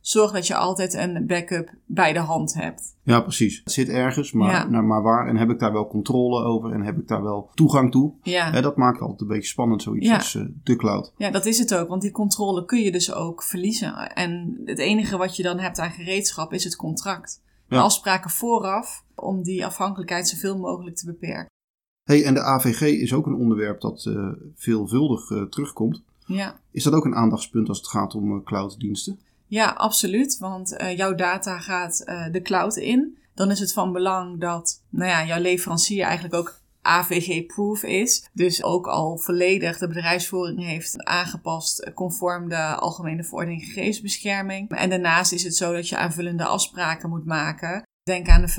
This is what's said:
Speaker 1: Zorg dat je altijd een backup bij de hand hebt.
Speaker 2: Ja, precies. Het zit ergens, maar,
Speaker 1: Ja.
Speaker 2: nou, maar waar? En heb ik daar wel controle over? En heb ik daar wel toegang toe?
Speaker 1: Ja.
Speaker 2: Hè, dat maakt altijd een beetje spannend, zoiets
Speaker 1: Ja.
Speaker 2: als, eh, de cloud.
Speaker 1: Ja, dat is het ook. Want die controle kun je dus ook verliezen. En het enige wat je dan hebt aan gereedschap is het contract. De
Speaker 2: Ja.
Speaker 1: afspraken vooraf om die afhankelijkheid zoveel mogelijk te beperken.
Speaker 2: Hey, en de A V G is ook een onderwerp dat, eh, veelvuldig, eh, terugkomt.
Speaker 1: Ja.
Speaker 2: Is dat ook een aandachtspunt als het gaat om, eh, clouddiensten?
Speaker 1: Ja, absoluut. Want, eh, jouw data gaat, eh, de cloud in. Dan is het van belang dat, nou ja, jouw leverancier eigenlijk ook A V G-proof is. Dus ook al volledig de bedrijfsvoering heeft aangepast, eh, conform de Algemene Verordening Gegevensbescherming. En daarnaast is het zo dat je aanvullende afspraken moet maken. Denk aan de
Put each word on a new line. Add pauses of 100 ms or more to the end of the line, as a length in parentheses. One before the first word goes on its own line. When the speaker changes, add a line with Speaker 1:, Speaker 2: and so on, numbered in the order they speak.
Speaker 1:
Zorg
dat
je
altijd
een
backup (120)
bij
de
hand
hebt.
Speaker 2:
Ja,
precies.
Het
zit
ergens,
maar,
Speaker 1:
Ja.
Speaker 2:
nou,
maar
waar?
En
heb
ik
daar
wel
controle
over?
En
heb
ik
daar
wel
toegang
toe?
Speaker 1:
Ja.
Speaker 2:
Hè,
dat
maakt
altijd
een
beetje
spannend,
zoiets
Speaker 1:
Ja.
Speaker 2:
als,
eh, (200)
de
cloud.
Speaker 1:
Ja,
dat
is
het
ook.
Want
die
controle
kun
je
dus
ook
verliezen.
En
het
enige
wat
je
dan
hebt
aan
gereedschap
is
het
contract. (260)
De
Speaker 2:
Ja.
Speaker 1:
afspraken
vooraf (120)
om
die
afhankelijkheid
zoveel
mogelijk
te
beperken. (540)
Speaker 2:
Hey,
en
de
A
V
G
is
ook
een
onderwerp
dat,
eh, (280)
veelvuldig,
eh,
terugkomt. (220)
Speaker 1:
Ja. (120)
Speaker 2:
Is
dat
ook
een
aandachtspunt
als
het
gaat
om,
eh,
clouddiensten? (280)
Speaker 1:
Ja,
absoluut.
Want,
eh,
jouw
data
gaat,
eh,
de
cloud
in. (180)
Dan
is
het
van
belang
dat,
nou
ja,
jouw
leverancier
eigenlijk
ook (280)
A
V
G-proof
is.
Dus
ook
al
volledig
de
bedrijfsvoering
heeft
aangepast,
eh,
conform
de
Algemene
Verordening
Gegevensbescherming.
En
daarnaast
is
het
zo
dat
je
aanvullende
afspraken
moet
maken. (220)
Denk
aan
de (120)